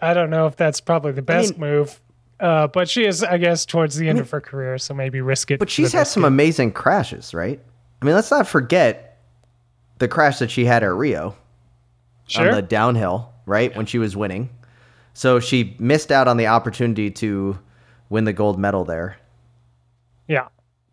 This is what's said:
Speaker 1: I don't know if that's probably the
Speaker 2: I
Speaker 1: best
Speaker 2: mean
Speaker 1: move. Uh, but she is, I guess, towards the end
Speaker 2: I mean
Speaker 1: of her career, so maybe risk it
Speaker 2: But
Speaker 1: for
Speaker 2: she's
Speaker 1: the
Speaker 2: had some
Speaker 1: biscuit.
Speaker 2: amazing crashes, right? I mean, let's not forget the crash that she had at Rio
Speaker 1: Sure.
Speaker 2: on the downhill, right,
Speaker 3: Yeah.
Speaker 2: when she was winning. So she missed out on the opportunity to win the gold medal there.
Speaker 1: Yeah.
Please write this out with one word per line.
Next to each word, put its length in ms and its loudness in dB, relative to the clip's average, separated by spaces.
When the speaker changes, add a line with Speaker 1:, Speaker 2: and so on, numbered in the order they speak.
Speaker 1:
I 120 2
don't 160 0
know 180 2
if 100 -6
that's 240 0
probably 320 0
the 80 -8
Speaker 2:
I 40 -8
Speaker 1:
best 320 2
Speaker 2:
mean 140 -6
Speaker 1:
move. 300 -2
Uh, 280 2
but 220 0
she 160 0
is, 180 0
I 140 0
guess, 280 0
towards 300 -2
the 140 -2
end 80 2
Speaker 2:
I 40 -2
mean 20 -
Speaker 1:
of 80 -18
her 100 -6
career, 360 -8
so 160 -10
maybe 280 -6
risk 300 -2
it 80 0
Speaker 2:
But 100 -2
Speaker 1:
for 40 -8
Speaker 2:
she's 200 2
Speaker 1:
the 60 2
Speaker 2:
had 80 2
some 160 0
Speaker 1:
biscuit. 100 6
Speaker 2:
amazing 400 2
crashes, 600 -2
right? 280 -6
I 40 -2
mean, 100 4
let's 160 2
not 160 2
forget 720 0
the 100 0
crash 300 2
that 120 -4
she 140 0
had 180 4
at 80 0
Rio 440 -4
Speaker 1:
Sure. 220 0
Speaker 2:
on 60 2
the 60 -2
downhill, 680 -2
right, 260 0
Speaker 3:
Yeah. 60 -14
Speaker 2:
when 80 -6
she 140 -4
was 180 -2
winning. 320 -6
So 260 2
she 400 0
missed 320 2
out 160 4
on 100 4
the 100 2
opportunity 640 0
to 460 -4
win 160 0
the 80 0
gold 260 0
medal 240 0
there. 340 -6
Speaker 1:
Yeah. 200 -2